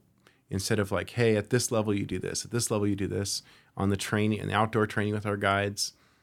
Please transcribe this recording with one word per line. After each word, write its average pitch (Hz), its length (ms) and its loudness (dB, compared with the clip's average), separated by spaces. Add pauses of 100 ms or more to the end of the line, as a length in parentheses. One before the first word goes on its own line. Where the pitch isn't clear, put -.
(480)
instead 98 300 0
of, 101 140 0
like, 90 180 -2
"Hey, 117 260 4
at 101 140 -2
this 123 220 0
level 107 200 2
you 101 140 0
do 92 140 -4
this, 92 240 -6
at - 80 -16
this 117 180 0
level 104 160 2
you 104 80 2
do 95 140 -2
this," 98 340 -4 (340)
on 98 120 2
the 101 80 2
training, 107 420 0
and 98 100 -6
the 98 60 0
outdoor 110 320 2
training 104 280 -2
with 107 120 -4
our 101 100 -2
guides, 101 580 0 (280)